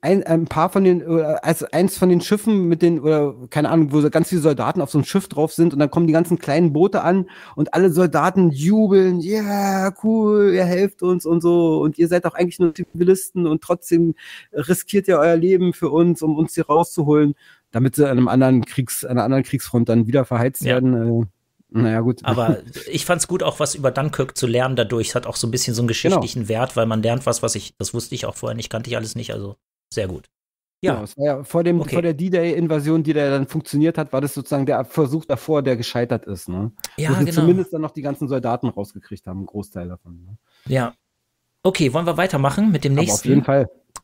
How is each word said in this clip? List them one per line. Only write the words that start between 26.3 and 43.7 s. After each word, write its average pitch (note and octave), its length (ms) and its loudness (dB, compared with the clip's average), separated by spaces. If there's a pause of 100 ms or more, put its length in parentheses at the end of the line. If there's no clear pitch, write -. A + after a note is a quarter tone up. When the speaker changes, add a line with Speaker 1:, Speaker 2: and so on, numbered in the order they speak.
Speaker 2:
Wert, A2+ 280 -2
weil A2+ 100 0
man A2 160 -2
lernt A#2 240 -2
was, A#2+ 160 -2
was A#2 140 -4
ich, - 240 -12
das - 160 -8
wusste A#2+ 180 -8
ich A#2+ 140 -8
auch - 80 -10
vorher A#2 200 -8
nicht, A#2 140 -10
kannte A#2 220 -8
ich A#2+ 40 -4
alles A2 200 -8
nicht, A#2 180 -10
also G2+ 220 -10 (360)
sehr G2+ 160 -4
gut. F2+ 220 -10 (540)
Ja. F3+ 100 0
Speaker 1:
Genau, A2 100 -6
es - 140 -14
war C#3+ 80 -4
ja C#3 180 -2
vor E3+ 200 -2
dem, E3+ 180 2
Speaker 2:
Okay. C3+ 120 -6
Speaker 1:
vor E3 100 0
der E3+ 100 0
D-Day-Invasion, E3 880 0
die D3+ 100 -2
da D3 180 0
dann C3+ 160 0
funktioniert D#3 500 -2
hat, D3+ 160 -6
war C3+ 80 0
das C#3+ 140 -6
sozusagen C#3 320 -4
der C3 180 0
Versuch D#3 400 -2
davor, C#3+ 380 -2
der C3 140 0
gescheitert A#2+ 480 -4
ist, F#2+ 220 -12
ne? G2 240 -4 (280)
Speaker 2:
Ja, D#3 100 -4
Speaker 1:
Wo - 60 2
sie - 100 2
Speaker 2:
genau. E3 160 0
Speaker 1:
zumindest F3 320 2
dann D#3+ 80 -4
noch D3+ 100 -6
die D3+ 120 -14
ganzen C#3+ 240 -6
Soldaten B2 400 -2
rausgekriegt G2+ 580 -10
haben, F#2+ 160 -10
ein F#2+ 60 -10
Großteil G2 400 -12
davon, F2 380 -18
ne? G2+ 120 -20 (300)
Speaker 2:
Ja. C3 260 -4 (720)
Okay, E3+ 300 0
wollen E3 120 -2
wir E3+ 120 -2
weitermachen F3 540 0
mit D3+ 120 0
dem C3+ 100 0
Speaker 1:
Aber C#3+ 80 2
Speaker 2:
nächsten? G3+ 180 0
Speaker 1:
auf - 60 -10
jeden C#3 180 4
Fall. C#3 260 2 (340)